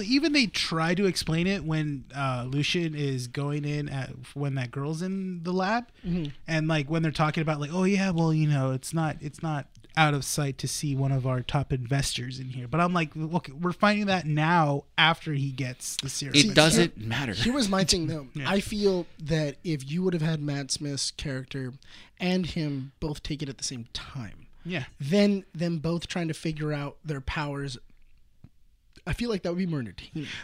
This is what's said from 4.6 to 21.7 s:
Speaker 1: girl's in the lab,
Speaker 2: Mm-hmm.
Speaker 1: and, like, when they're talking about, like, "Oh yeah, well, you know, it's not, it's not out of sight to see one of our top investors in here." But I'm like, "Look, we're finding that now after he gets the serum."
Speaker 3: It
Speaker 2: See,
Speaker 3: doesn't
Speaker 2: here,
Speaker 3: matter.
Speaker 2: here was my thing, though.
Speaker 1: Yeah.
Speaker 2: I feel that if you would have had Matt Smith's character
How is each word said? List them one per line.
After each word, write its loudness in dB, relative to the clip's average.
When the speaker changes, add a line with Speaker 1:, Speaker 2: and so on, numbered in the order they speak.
Speaker 1:
girl's -4
in -6
the -2
lab, 0
Speaker 2:
Mm-hmm. -2
Speaker 1:
and, 2
like, 2
when 2
they're 2
talking 2
about, 0
like, -6
"Oh 2
yeah, 4
well, 4
you 4
know, 4
it's -4
not, 0
it's -10
not -4
out 6
of -2
sight -2
to -6
see -2
one 2
of 0
our 0
top 0
investors -2
in -10
here." -8
But 0
I'm 2
like, 2
"Look, -2
we're 0
finding 2
that 0
now 4
after 4
he -2
gets -8
the -6
serum." -6
Speaker 3:
It 10
Speaker 2:
See, 8
Speaker 3:
doesn't 8
Speaker 2:
here, -6
Speaker 3:
matter. -2
Speaker 2:
here 2
was 2
my 4
thing, 2
though. -4
Speaker 1:
Yeah. -4
Speaker 2:
I 4
feel 2
that 0
if -2
you -2
would 0
have 0
had 0
Matt -4
Smith's -4
character -6